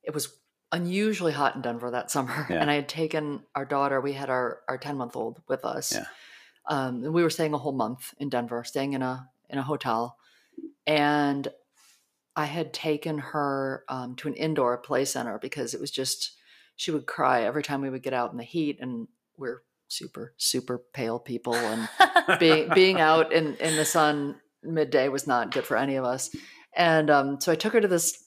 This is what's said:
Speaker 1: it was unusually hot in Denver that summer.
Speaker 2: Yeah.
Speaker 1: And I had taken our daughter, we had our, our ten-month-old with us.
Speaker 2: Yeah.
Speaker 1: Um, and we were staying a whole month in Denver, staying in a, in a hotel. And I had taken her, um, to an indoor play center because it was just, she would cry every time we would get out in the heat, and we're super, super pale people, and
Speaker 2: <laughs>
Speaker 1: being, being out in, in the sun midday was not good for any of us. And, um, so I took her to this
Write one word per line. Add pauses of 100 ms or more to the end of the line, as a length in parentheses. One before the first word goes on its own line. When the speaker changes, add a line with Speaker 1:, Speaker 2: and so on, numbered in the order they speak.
Speaker 1:
it
was (360)
unusually
hot
in
Denver
that
summer.
Speaker 2:
Yeah.
Speaker 1:
And
I
had
taken (100)
our
daughter,
we
had
our,
our
ten-month-old
with
us.
Speaker 2:
Yeah. (600)
Speaker 1:
Um,
and
we
were
staying
a
whole
month
in
Denver,
staying
in
a, (200)
in
a
hotel. (680)
And (880)
I
had
taken
her,
um,
to
an
indoor
play
center
because
it
was
just, (440)
she
would
cry
every
time
we
would
get
out
in
the
heat,
and (300)
we're (340)
super,
super (100)
pale
people,
and (260)
Speaker 2:
<laughs>
Speaker 1:
being,
being
out
in,
in
the
sun (260)
midday
was
not
good
for
any
of
us. (460)
And,
um,
so
I
took
her
to
this